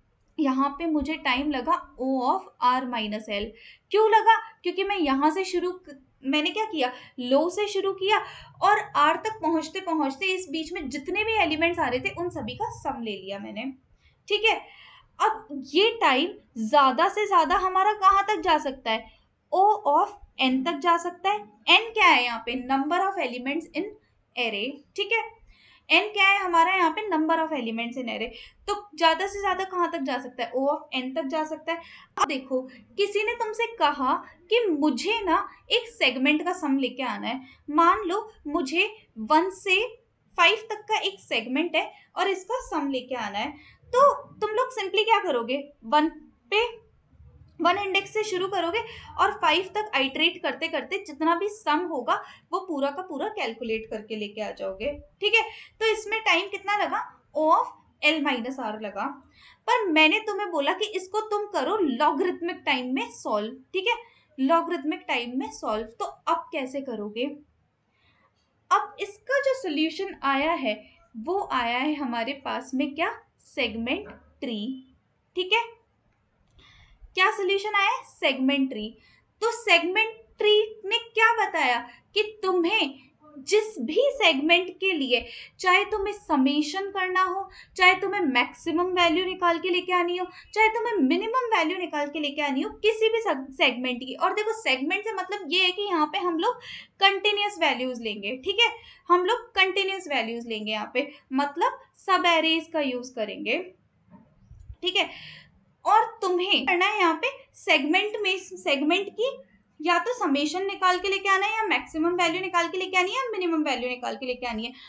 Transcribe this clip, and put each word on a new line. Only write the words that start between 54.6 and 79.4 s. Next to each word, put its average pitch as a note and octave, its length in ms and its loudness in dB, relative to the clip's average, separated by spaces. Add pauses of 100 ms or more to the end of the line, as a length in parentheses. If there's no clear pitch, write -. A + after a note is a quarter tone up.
ठीक G#4 140 2
है, A4+ 60 6 (380)
तो A4 120 2
इसमें G#4+ 280 -2
टाइम G4+ 300 0
कितना G4+ 280 -4
लगा, F4+ 220 -2 (340)
O D#4 180 0
of G#4+ 200 4 (340)
L D4+ 160 4
minus C4 420 -2
R G#3+ 180 -6
लगा। G3+ 240 -6 (640)
पर A4+ 200 4
मैंने D#4 320 6
तुम्हें G#4 320 -4
बोला D4+ 220 0
कि G#4 120 -2 (100)
इसको F#4+ 260 -4
तुम G#4 320 -4
करो E4 240 0
लॉगरिथमिक E4 880 0
टाइम B3+ 300 -2
में A#4 160 -2
सॉल्व। A3+ 440 -4 (180)
ठीक F#4+ 140 -2
है, A#4+ 80 0 (420)
लॉगरिथमिक E4 720 0
टाइम B3 320 -4
में A4 120 -6
सॉल्व। A3+ 340 -4 (140)
तो F#4+ 60 -4
अब - 460 -4
कैसे C4+ 300 -6
करोगे, A3 440 -6 (1500)
अब G#4 300 2
इसका C5 380 -2
जो C5+ 220 2
सॉल्यूशन D#4+ 540 -2 (100)
आया C#4 280 2
है C4 220 -2 (420)
वो F4 360 -4
आया A#3+ 240 0
है D4+ 180 0
हमारे A#3+ 380 -4 (120)
पास A#3 280 -6
में C#4+ 220 -2
क्या, E4 140 -2 (380)
सेगमेंट A#3+ 600 -4 (340)
ट्री। A#3 180 -6 (760)
ठीक F#4 180 0
है, A4+ 80 4 (1500)
क्या F#4+ 180 4
सॉल्यूशन G4+ 440 -2
आया G4+ 140 4
है, C5 160 -4
सेगमेंट C4+ 640 0
ट्री। G#3+ 200 -8 (520)